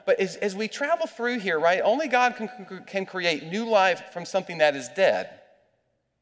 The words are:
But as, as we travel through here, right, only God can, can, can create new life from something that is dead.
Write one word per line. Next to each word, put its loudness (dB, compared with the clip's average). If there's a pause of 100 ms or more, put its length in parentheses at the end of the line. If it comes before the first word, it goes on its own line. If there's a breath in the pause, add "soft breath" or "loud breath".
But 4
as, -2
as -4
we -4
travel -2
through -4
here, -2
right, 4
only 2
God 2
can, -8
can, -16
can -6
create -2
new -6
life 2
from -10
something -4
that 4
is -10
dead. 0 (800)